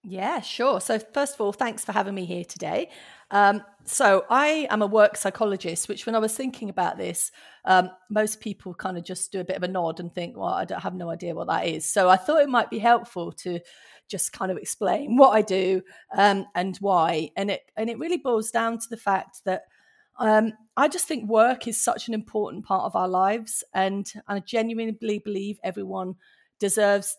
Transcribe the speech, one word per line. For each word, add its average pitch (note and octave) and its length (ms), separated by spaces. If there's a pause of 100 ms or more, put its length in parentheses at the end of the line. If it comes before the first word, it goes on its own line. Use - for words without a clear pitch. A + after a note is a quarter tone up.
Yeah, G3+ 380
sure. B3+ 380
So A3 200
first C#4 340
of - 80
all, G3+ 100
thanks A3+ 320
for G3+ 100
having G3+ 200
me F#3 120
here F3 200
today. - 460 (400)
Um, G3+ 320 (200)
so G3 460
I D4+ 400
am G#3+ 140
a G3+ 40
work G#3 300
psychologist, F#3+ 720
which F#3+ 160
when A3+ 80
I A3+ 60
was A3 180
thinking B3+ 320
about F3+ 300
this, F3 320 (340)
um, F#3 240 (220)
most G#3+ 300
people F#3+ 340
kind F#3 240
of F3 40
just - 280
do F#3+ 80
a F3 40
bit - 140
of F3+ 60
a F3+ 40
nod F3 320
and F3 140
think, F3 240
"Well, F#3+ 120
I F#3 160
don't, F#3 140
have F3+ 140
no F3 160
idea E3+ 240
what E3 140
that E3 180
is." D#3+ 260
So F#3 180
I F#3 60
thought D4 280
it C#4+ 40
might B3 220
be A#3 100
helpful G#3+ 520
to F3 280 (480)
just - 260
kind F#3+ 180
of F3+ 60
explain A3 600
what C4+ 140
I G#3+ 100
do, F#3+ 400 (340)
um, G3 380
and F#3 240
why. E3+ 580
And G3+ 140
it, F#3 140 (120)
and A3+ 140
it A3+ 80
really E4 200
boils A3+ 340
down A3+ 260
to A3+ 100
the A3+ 100
fact - 480
that, F#3 180 (560)
um, A3 340 (220)
I C#4+ 120
just F4 200
think A3+ 220
work A#3 380
is A3 120
such - 280
an A#3 60
important G#3+ 520
part F#3+ 200
of G3 100
our F#3 120
lives, F#3+ 560 (100)
and G3 380 (160)
I G3+ 120
genuinely A3 800
believe G3+ 440
everyone F#3+ 520 (440)
deserves G3+ 600